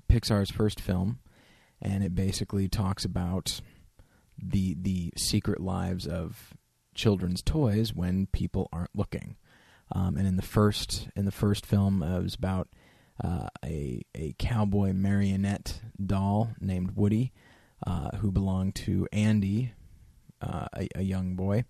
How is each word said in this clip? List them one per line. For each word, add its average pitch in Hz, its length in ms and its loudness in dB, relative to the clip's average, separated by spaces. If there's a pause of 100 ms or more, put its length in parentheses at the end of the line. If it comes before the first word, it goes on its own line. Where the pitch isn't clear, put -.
Pixar's 104 440 4
first 107 280 0
film, 95 400 -2 (640)
and 98 220 0
it 90 100 -2
basically 98 540 0
talks 98 380 -2
about 90 560 -2 (760)
the, 92 420 0
the 92 380 -2
secret - 420 0
lives 90 460 -2
of 85 480 -8 (400)
children's 90 480 2
toys 113 520 2
when 92 340 0
people - 440 -2
aren't 87 240 -6
looking. - 420 -4 (540)
Um, 92 260 0
and 95 100 2
in 92 80 2
the 98 80 0
first, - 720 2
in 101 100 0
the 98 60 2
first - 340 2
film, 98 380 4
uh, 90 160 0
it 92 40 -2
was 92 120 -4
about, 95 320 -2 (560)
uh, 85 240 -2 (180)
a, 71 400 -6 (100)
a 76 220 -6
cowboy 101 560 2
marionette 98 880 0 (240)
doll 101 540 2
named 92 360 -2
Woody, 107 380 2 (520)
uh, 90 320 -4
who 98 140 0
belonged 95 440 0
to 95 360 0
Andy, 107 640 2 (680)
uh, - 340 -4
a, - 200 -4
a 92 60 -4
young 95 340 -2
boy, 101 340 0